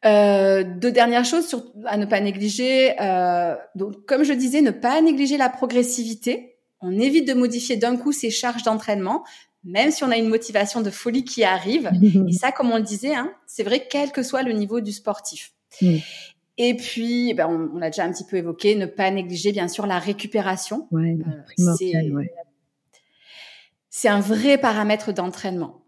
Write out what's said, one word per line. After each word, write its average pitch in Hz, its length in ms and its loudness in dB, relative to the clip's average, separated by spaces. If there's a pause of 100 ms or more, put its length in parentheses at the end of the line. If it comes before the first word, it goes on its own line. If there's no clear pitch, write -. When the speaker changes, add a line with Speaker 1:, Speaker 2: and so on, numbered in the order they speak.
Speaker 1:
euh, 202 580 6
deux 180 280 -2
dernières 240 340 4
choses 330 220 0
sur, 247 160 -6 (220)
à 208 120 -2
ne 202 80 0
pas 208 140 2
négliger. 208 800 0
Euh, 180 560 0 (200)
donc, 202 320 -8
comme 277 160 4
je 285 100 2
disais, 262 280 2
ne 254 100 6
pas 247 300 0
négliger 285 360 2
la 262 120 4
progressivité. 247 1080 -2 (240)
On 185 180 -4
évite 277 280 2
de 269 80 0
modifier 240 420 0
d'un 240 200 0
coup 269 140 -2
ses 240 200 -2
charges 233 320 -4
d'entraînement, 214 600 -2 (400)
même 202 280 2
si 294 120 -2
on 262 60 0
a 233 80 2
une 226 120 2
motivation 220 520 0
de 208 80 -2
folie 240 340 -4
qui 240 200 -2
arrive. 190 500 0
Speaker 2:
<laughs> 190 340 6
Speaker 1:
Et 170 60 2
ça, 254 180 0
comme 254 200 0
on 226 60 2
le 220 60 0
disait, 208 300 -4
hein, 277 180 -4 (140)
c'est - 180 -8
vrai, 247 260 0
quel 285 220 -2
que 269 120 -4
soit 254 180 -2
le 254 120 -2
niveau 214 280 -2
du 208 100 -6
sportif. - 600 -8 (280)
Speaker 2:
Mm. 175 160 4 (600)
Speaker 1:
Et 240 180 0
puis, 240 580 -4
ben, 160 140 0
on, 160 280 -4
on 175 40 -8
l'a 165 120 -4
déjà 190 120 -4
un 170 80 -2
petit 180 140 -10
peu 196 120 -6
évoqué, 170 380 0
ne 196 100 -2
pas 190 240 -2
négliger, 180 420 -4
bien 196 160 -4
sûr, 196 200 -6
la 185 120 0
récupération. 202 920 -4
Speaker 2:
Ouais, 165 240 0 (100)
Speaker 1:
Euh, 156 160 -8 (140)
Speaker 2:
primordial, 170 500 2
Speaker 1:
c'est, 151 60 -4
Speaker 2:
ouais. 143 220 -6 (1600)
Speaker 1:
c'est - 200 0
un 208 100 4
vrai 220 380 4
paramètre 214 560 0
d'entraînement. 180 760 -6